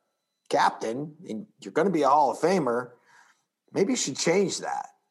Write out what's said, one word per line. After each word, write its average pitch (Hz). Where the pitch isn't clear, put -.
captain 147
and 110
you're -
gonna 180
be 160
a 131
Hall 139
of 107
Famer. 131
Maybe 143
you -
should 135
change 175
that." 71